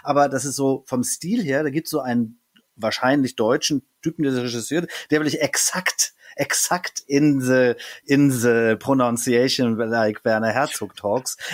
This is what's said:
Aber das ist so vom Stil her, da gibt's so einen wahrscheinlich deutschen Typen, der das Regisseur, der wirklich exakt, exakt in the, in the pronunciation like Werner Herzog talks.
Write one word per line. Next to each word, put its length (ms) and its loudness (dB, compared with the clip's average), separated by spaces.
Aber 260 2
das 160 -4
ist 120 -6
so 300 0
vom 180 -2
Stil 380 -4
her, 200 0
da 80 0
gibt's 200 -6
so 100 -2
einen 400 -2
wahrscheinlich 640 0
deutschen 460 0
Typen, 220 -4
der 80 0
das 100 -2
Regisseur, 400 -4
der 100 4
wirklich 200 -2
exakt, 720 -2
exakt 680 -4
in 340 4
the, 320 4
in 260 4
the 480 2
pronunciation 1000 2
like 480 -2
Werner 260 0
Herzog 420 -4
talks. 440 -4